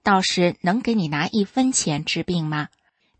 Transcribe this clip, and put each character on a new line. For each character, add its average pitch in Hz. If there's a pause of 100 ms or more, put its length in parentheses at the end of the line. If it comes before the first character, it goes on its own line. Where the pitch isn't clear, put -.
倒 196
是 180
能 196
给 233
你 185
拿 151
一 202
分 262
钱 151
治 -
病 170
吗？ 151 (520)